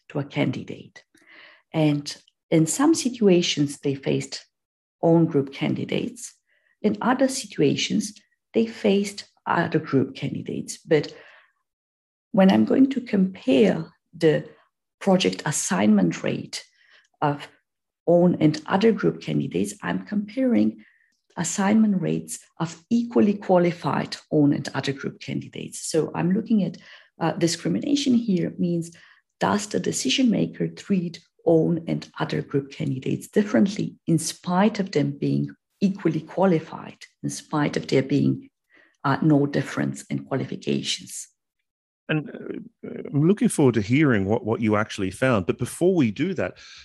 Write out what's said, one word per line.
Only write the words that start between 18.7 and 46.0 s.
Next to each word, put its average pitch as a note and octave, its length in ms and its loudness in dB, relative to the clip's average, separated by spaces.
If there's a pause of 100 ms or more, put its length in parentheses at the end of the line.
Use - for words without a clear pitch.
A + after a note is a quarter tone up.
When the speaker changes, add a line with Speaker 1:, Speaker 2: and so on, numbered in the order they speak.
Speaker 1:
group E3 320 -2
candidates, D3 600 -4
I'm F3+ 240 -6
comparing G#3+ 800 -2 (520)
assignment G3+ 640 2
rates D#3+ 360 -4 (200)
of - 320 -6
equally A#3 440 2
qualified F3 800 0 (140)
own C#3+ 220 4
and C#3+ 220 -4
other C3+ 180 -2
group - 280 -10
candidates. - 680 -10
So - 260 -2
I'm E3+ 180 0
looking A3 320 2
at, E3 140 -6 (420)
uh, E3 120 0
discrimination G3+ 800 0
here E3+ 440 0
means, F3 320 -2 (480)
does G3+ 280 -2
the - 120 -4
decision B3 520 0
maker E3 380 -2
treat E3+ 520 -4 (240)
own E3 420 2
and D3+ 220 -6 (100)
other D3+ 220 -2
group C#3 320 -4
candidates C3+ 560 -6
differently G#3 680 0 (100)
in E3 120 2
spite G3 640 0
of F#3+ 120 -6
them C#3+ 180 0
being C#3+ 400 -2 (300)
equally E3+ 400 0
qualified, - 800 -2 (240)
in C#3+ 80 -6
spite D3 460 -4
of - 120 -4
there C3+ 140 2
being, C3+ 460 0 (560)
uh, C#3 160 0
no C#3+ 260 4
difference C#3+ 580 -4
in - 200 -6
qualifications? - 1040 -6 (800)
Speaker 2:
And, D#3 220 -2
uh, - 580 -14 (240)
I'm D3 140 2
looking G#3 220 2
forward C3 260 4
to A2+ 60 2
hearing A#2+ 460 2
what, G#2+ 180 0
what G#2+ 160 -2
you G#2+ 160 2
actually G#2 340 -2
found. A2+ 360 0
But A#2+ 120 0
before F3 360 0
we C3 160 4